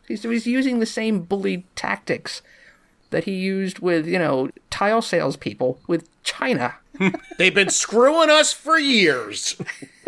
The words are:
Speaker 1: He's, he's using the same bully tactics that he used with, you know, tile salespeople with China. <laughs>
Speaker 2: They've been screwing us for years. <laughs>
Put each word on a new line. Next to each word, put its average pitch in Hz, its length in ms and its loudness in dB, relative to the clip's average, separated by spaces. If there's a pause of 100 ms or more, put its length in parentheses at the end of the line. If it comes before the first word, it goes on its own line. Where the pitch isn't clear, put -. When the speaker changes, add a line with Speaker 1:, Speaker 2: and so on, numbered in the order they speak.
Speaker 1:
He's, 220 160 -8
he's 233 240 -2
using 254 340 0
the 220 60 2
same 220 360 -2
bully 190 420 -4 (120)
tactics - 640 -6 (680)
that - 160 -2
he 196 80 -4
used 190 460 -4
with, 170 280 0
you 180 120 0
know, 139 320 0 (180)
tile 214 320 0
salespeople 135 880 -2
with 170 220 -2 (140)
China. 208 520 -2 (320)
<laughs> - 320 -4
Speaker 2:
They've 175 160 4
been 190 160 2
screwing 294 580 4
us 302 240 4
for 320 260 0
years. 156 840 0
<laughs> 147 40 -8 (440)